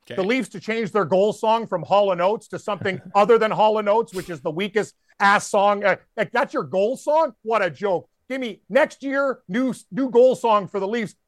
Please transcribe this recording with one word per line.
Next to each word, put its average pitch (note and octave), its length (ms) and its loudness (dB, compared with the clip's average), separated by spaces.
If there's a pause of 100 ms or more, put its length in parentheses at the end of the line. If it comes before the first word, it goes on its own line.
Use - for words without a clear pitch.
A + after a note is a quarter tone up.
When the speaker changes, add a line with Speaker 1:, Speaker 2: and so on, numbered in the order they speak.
Speaker 1:
Okay. G#3 100 -14
Speaker 2:
The F#3+ 120 -2
Leafs B3 220 -2
to F#3 100 -14
change A3 320 -6
their G3 140 0
goal F#3+ 280 2
song A3+ 340 -2
from F3 160 -6
Hall G3 280 2
and E3+ 100 -2
Oates G3+ 280 -2
to F3+ 100 -10
something G3 480 -6
Speaker 3:
<laughs> - 80 -12
Speaker 2:
other G#3 220 6
than G#3+ 140 0
Hall G#3+ 260 2
and G#3+ 100 -2
Oates, A3 260 0
which F3+ 160 -8
is D3+ 120 -10
the D#3+ 100 -4
weakest G3+ 440 -4 (240)
ass G3+ 280 2
song. G3+ 360 2
Uh, F#3+ 140 2 (200)
like, G#3 140 -4
that's A#3+ 220 -2
your C4 100 -4
goal F#3+ 340 -2
song? D4+ 360 0 (100)
What G#3+ 200 0
a F3+ 60 0
joke. F3 400 -4 (180)
Give C4 120 -6
me A3 300 -8
next C4+ 320 0
year, C#4 460 -4
new, A#3+ 260 -2 (180)
new B3+ 200 -4
goal A#3+ 240 6
song G#3 320 0
for G3+ 120 -6
the F#3+ 80 -4
Leafs A3 280 -4 (120)